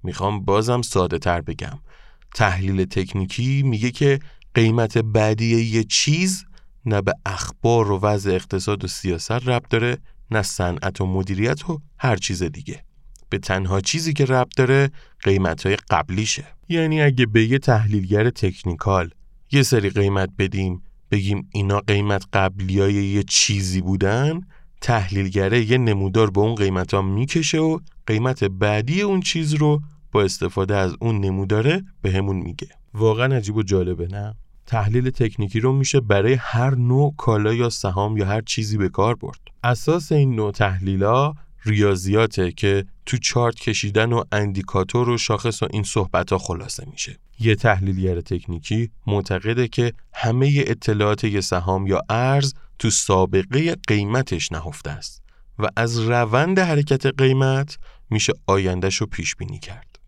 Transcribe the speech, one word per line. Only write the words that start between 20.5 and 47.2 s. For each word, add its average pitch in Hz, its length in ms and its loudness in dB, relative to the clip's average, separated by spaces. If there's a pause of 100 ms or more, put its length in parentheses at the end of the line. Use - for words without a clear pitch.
بگیم 101 400 -2
اینا 101 280 0
قیمت 101 540 0
قبلیای 98 600 0
یه 101 300 0
چیزی 95 580 0
بودن، 104 600 0 (400)
تحلیلگره 98 920 0
یه 127 60 4
نمودار 104 540 2
به 98 80 2
اون 101 160 2
قیمتا 95 460 0
می‌کشه 139 580 0
و 160 200 0 (280)
قیمت 117 360 0
بعدی 107 580 0
اون 196 180 0
چیز 160 340 -2
رو 151 280 2 (300)
با 104 100 4
استفاده 95 540 0
از 95 240 0
اون 110 200 0
نموداره 104 640 0 (180)
بهمون 98 340 0
میگه. 87 340 -8 (240)
واقعاً 113 420 2
عجیب 104 200 -2
و 110 80 2
جالبه، 90 440 0
نه؟ 104 280 -8 (300)
تحلیل 117 440 0
تکنیکی 110 500 -2
رو 131 140 2
می‌شه 135 260 2
برای 104 340 4
هر 127 420 0
نوع 127 420 4
کالا 107 360 2
یا 120 160 0
سهام 104 480 -2
یا 101 80 0
هر 107 160 -2
چیزی 107 360 -4
به 95 120 0
کار 107 260 0
برد. - 240 -14 (240)
اساس 147 480 0
این 139 240 4
نوع 107 160 0
تحلیلا 98 840 0 (320)
ریاضیاته 101 840 2
که 98 340 0 (200)
تو 131 120 -2
چارت 120 380 0
کشیدن 110 580 0
و 117 180 0
اندیکاتور 101 800 0
و 120 80 0
شاخص 113 460 -2
و - 80 -2
این 104 120 -2
صحبت‌ها 92 540 0
خلاصه - 540 -8
می‌شه. - 280 -12 (200)